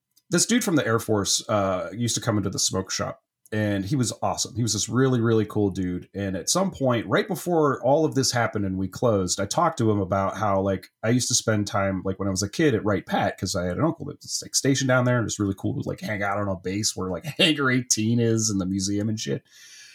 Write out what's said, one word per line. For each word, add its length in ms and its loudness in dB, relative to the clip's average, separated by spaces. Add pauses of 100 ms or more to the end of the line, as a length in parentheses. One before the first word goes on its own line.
(300)
this 160 2
dude 200 2
from 100 2
the 100 4
Air 140 2
Force, 480 0
uh, 460 0
used 220 -2
to 60 -4
come 160 0
into 120 0
the 100 -4
smoke 320 -2
shop, 300 -6 (320)
and 320 0
he 100 -2
was 160 0 (100)
awesome. 340 -2
He 80 -2
was 100 0
this 160 -4
really, 320 4
really 240 4
cool 240 0
dude. 440 -4
And 220 -4
at 140 -6
some 220 0
point, 360 0
right 200 0
before 560 0
all 200 4
of 120 0
this 180 2
happened 320 0
and 120 -2
we 120 -2
closed, 500 2
I 60 -2
talked 320 0
to 120 2
him 120 2
about 340 0
how, 240 2
like, 280 0 (160)
I 60 0
used 200 2
to 60 0
spend 320 2
time, 360 -2
like, 160 -4
when 80 -2
I 40 0
was 120 -2
a 60 -4
kid 260 2
at 80 0
Wright 220 0
Pat, 340 -2
'cause 160 -4
I 100 -2
had 120 -2
an 80 0
uncle 220 -2
that 140 -12
was, 220 -8
like, 120 -6
stationed 340 2
down 160 4
there 120 2
and 60 0
was 160 -4
really 180 0
cool 240 -4
to, 60 -6
like, 140 -6
hang 200 -4
out 160 -2
on 120 -2
a 80 -2
base 400 -4
where, 120 -4
like, 160 -6
<laughs> 120 -10
Hangar 340 2
eighteen 480 0
is 300 2
and 100 0
the 60 0
museum 420 -2
and 100 -2
shit. 240 -6 (540)